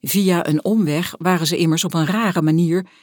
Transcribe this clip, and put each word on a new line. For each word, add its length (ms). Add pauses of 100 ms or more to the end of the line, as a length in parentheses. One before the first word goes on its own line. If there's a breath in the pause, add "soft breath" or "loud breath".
Via 440
een 180
omweg 540
waren 280
ze 100
immers 280
op 100
een 120
rare 360
manier 440 (160 loud breath)